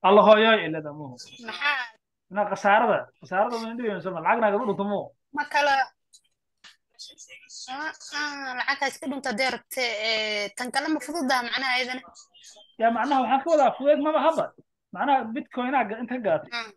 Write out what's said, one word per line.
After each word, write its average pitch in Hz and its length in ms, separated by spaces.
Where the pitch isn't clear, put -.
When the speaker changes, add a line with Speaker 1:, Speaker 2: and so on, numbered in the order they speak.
Speaker 1:
Alla 202 180
hooyo, 214 260
ay 202 200
leedahay, 151 260
ma 151 100
oho. 127 120
Speaker 2:
Maxaa? 254 460
Speaker 1:
Na 202 140
khasaarada, 208 540
khasaarada 196 420
waa 226 140
indhiyo, 226 300
soo 185 100
ma, 170 100
lacag 202 200
naga 208 180
dhunto, 202 260
ma 202 120
oho. - 120
Speaker 2:
Ma 285 160
kala, 285 300
ah, 285 280
ah, 285 440
lacag 277 260
ha 277 80
iska - 180
dhunto 269 220
haddii 254 220
rabte, 247 340
eh, 214 460
tan 247 160
kale 277 180
ma 311 120
fududaa 277 420
macnaha 247 300
ayadana? 254 300
Speaker 1:
Ya, 220 120
macnaha 254 300
waxaan 254 220
ka 330 80
wadaa 294 240
fudeed 285 260
maba 311 200
haba. 285 240
Macnaha 254 320
Bitcoin 247 500
aa 254 100
ga-, 214 160
inta 247 180
gaatay. 196 320
Speaker 2:
Mm. 226 260